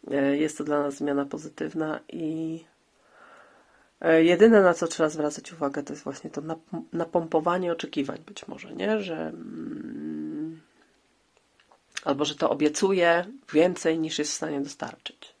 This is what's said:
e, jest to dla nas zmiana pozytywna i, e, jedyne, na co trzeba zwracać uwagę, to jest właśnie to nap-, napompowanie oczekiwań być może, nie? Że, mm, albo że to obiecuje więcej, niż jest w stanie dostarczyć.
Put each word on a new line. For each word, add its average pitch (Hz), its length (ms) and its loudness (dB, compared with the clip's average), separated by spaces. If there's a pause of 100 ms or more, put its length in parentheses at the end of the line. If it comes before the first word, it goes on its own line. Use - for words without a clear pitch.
(120)
e, 139 260 2
jest 151 200 -2
to 151 60 -4
dla 147 200 0
nas 143 100 -2
zmiana 143 320 -2
pozytywna 156 760 -6 (100)
i, 160 560 -6 (1400)
e, 165 220 6
jedyne, 202 380 8
na 180 120 8
co 165 140 -2
trzeba 160 220 0
zwracać 151 440 -4
uwagę, 143 300 -4
to 147 100 -8
jest 147 100 -14
właśnie 143 260 -10
to 151 120 -8
nap-, 160 420 -8 (100)
napompowanie 170 800 0
oczekiwań 147 460 -4 (100)
być - 200 -16
może, - 260 -14
nie? 208 280 -2
Że, 160 260 -6
mm, 160 1300 -8 (1400)
albo 147 200 0
że 147 100 -6
to - 140 0
obiecuje 170 760 2 (280)
więcej, 165 460 2
niż 156 200 -2
jest 151 120 -2
w - 40 -6
stanie 151 260 -4
dostarczyć. - 800 -12